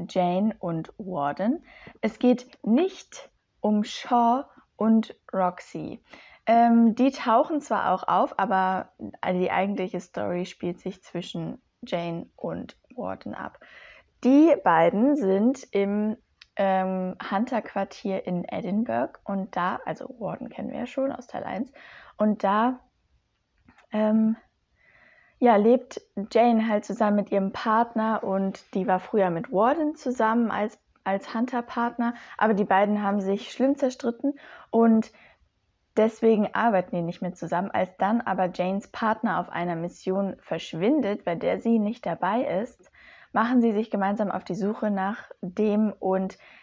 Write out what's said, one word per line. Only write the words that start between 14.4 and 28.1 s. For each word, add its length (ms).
beiden 500
sind 580
im, 440
ähm, 600
Hunter-Quartier 960
in 180
Edinburgh 800
und 320
da, 280
also 340
Warden 300
kennen 220
wir 80
ja 80
schon 260
aus 140
Teil 180
eins, 260
und 260
da, 380
ähm, 440
ja, 140
lebt 460
Jane 340
halt 180
zusammen 320
mit 140
ihrem 220
Partner 720